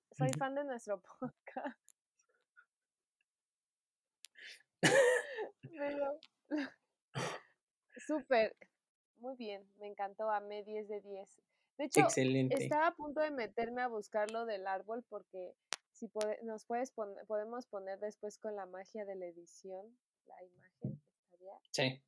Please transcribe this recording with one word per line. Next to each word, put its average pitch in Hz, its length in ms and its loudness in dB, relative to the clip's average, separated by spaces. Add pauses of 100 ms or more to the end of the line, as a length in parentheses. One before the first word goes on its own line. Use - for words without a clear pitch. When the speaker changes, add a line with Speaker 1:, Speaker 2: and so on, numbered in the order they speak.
(120)
Speaker 1:
soy 254 180 2
Speaker 2:
Ujú. 254 100 -2
Speaker 1:
fan 269 160 0
de 285 100 0
nuestro 220 360 -4
<laughs> - 180 -20
podcast. - 600 -8 (3000)
Speaker 2:
<laughs> 494 720 6 (240)
Speaker 1:
Pero, 285 420 -2 (300)
<laughs> 285 280 -2 (1300)
súper, 262 480 2 (600)
muy 247 180 -8
bien, 208 300 -8 (140)
me 208 80 -10
encantó, 202 420 -4
amé, 208 340 -2
diez 214 240 -6
de 208 140 -6
diez. 196 400 -14 (360)
De 285 80 -2
hecho, - 160 6
Speaker 2:
Excelente. 131 560 6
Speaker 1:
estaba 311 300 4
a 339 80 2
punto 302 260 -2
de 302 100 2
meterme 240 500 -2
a 254 60 0
buscar 214 440 0
lo 226 140 -2
del 196 220 -2
árbol 196 420 -2
porque 185 460 -10 (360)
si - 160 -10
pode-, 214 360 0
nos 220 220 -8
puedes 247 260 -4
pon-, 202 240 -8 (120)
podemos 226 400 -6
poner 196 320 -8
después 208 380 -8
con 214 180 -6
la 196 100 -8
magia 190 400 -10
de 196 100 -8
la 185 120 -8
edición, 185 680 -14 (280)
la 180 180 -20
imagen, 180 580 -12 (220)
estaría 180 300 -20 (180)
Speaker 2:
Sí. 135 360 0